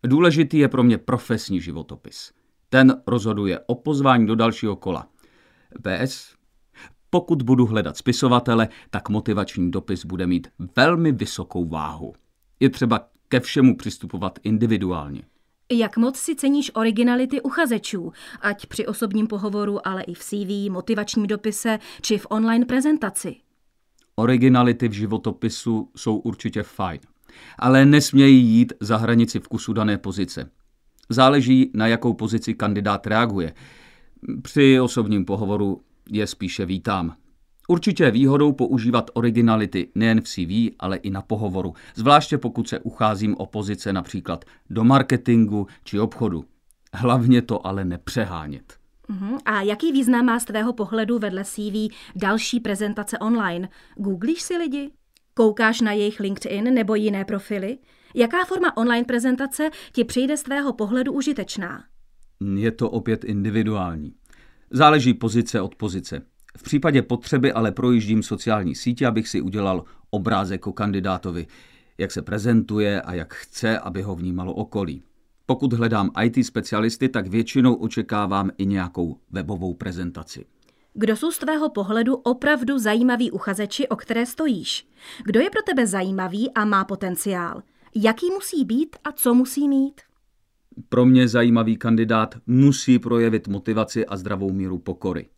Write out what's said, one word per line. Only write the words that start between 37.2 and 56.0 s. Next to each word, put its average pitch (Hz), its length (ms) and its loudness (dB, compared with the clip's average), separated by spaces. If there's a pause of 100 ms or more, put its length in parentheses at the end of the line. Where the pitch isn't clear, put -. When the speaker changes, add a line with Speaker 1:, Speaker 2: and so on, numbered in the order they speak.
Speaker 1:
Určitě 175 360 2
je 131 80 6
výhodou 139 400 4
používat 123 600 0
originality 113 840 2
nejen 110 260 4
v 113 60 -10
C 90 180 -6
V, 107 340 0
ale 92 180 -4
i 101 120 -8
na 95 120 -6
pohovoru, 95 520 -4 (220)
zvláště 143 420 4
pokud 117 320 -4
se - 100 -6
ucházím 107 560 -2
o 95 100 -8
pozice 101 480 -6
například 87 520 -8 (240)
do 113 140 -2
marketingu 117 840 4 (160)
či 101 160 -6
obchodu. 104 460 -4 (480)
Hlavně 123 480 4
to 110 260 -4
ale 95 180 -4
nepřehánět. 85 920 -8 (300)
Speaker 2:
Mhm. 202 380 -8
A 214 160 -2
jaký 208 300 -2
význam 254 340 2
má 233 140 2
z 233 60 -8
tvého 220 280 -4
pohledu 226 460 -4
vedle 196 240 -6
C 208 280 -10
V 214 180 -4 (260)
další 208 440 -2
prezentace 208 600 -6
online? 190 500 -2 (260)
Googlíš 202 460 -4
si 349 160 -4
lidi? 285 340 -6 (420)
Koukáš 220 480 2
na 220 100 2
jejich 208 280 -2